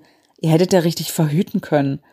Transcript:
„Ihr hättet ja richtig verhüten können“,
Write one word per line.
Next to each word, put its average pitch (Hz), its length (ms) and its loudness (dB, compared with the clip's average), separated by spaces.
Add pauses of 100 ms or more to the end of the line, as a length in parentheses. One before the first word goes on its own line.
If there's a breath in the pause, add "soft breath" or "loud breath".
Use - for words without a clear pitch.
(400 soft breath)
„Ihr 165 100 -2
hättet 170 240 4
ja 185 60 4
richtig 165 340 -2
verhüten 165 480 -2
können“, 143 520 -2